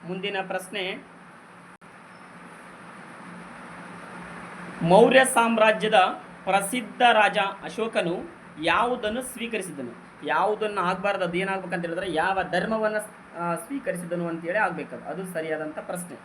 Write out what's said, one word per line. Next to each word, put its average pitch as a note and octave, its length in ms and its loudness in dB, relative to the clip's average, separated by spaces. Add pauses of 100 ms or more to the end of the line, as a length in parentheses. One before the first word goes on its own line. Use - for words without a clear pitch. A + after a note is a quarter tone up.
ಮುಂದಿನ F#3+ 340 -6 (100)
ಪ್ರಶ್ನೆ, F#3+ 640 -6 (3750)
ಮೌರ್ಯ A#3+ 440 8
ಸಾಮ್ರಾಜ್ಯದ A3 720 4 (480)
ಪ್ರಸಿದ್ಧ G3+ 580 0
ರಾಜ G#3+ 360 6 (260)
ಅಶೋಕನು G3+ 800 -4 (200)
ಯಾವುದನ್ನು G#3+ 580 2
ಸ್ವೀಕರಿಸಿದನು? F#3 1040 -8
ಯಾವುದನ್ನು G3+ 540 0
ಆಗ್ಬಾರ್ದು, F#3 420 0
ಅದು E3+ 140 0
ಏನಾಗ್ಬೇಕಂತ F#3 480 -2
ಹೇಳಿದ್ರೆ, F3 280 -4
ಯಾವ F#3 260 2 (120)
ಧರ್ಮವನ್ನ, G#3+ 440 0 (440)
ಆ, E3+ 160 -2
ಸ್ವೀಕರಿಸಿದನು F3 720 -4
ಅಂತೇಳಿ E3+ 300 -4
ಆಗ್ಬೇಕು, E3 520 -2
ಅದು F3+ 160 -8
ಸರಿಯಾದಂಥ D#3 540 -6
ಪ್ರಶ್ನೆ. E3+ 460 -10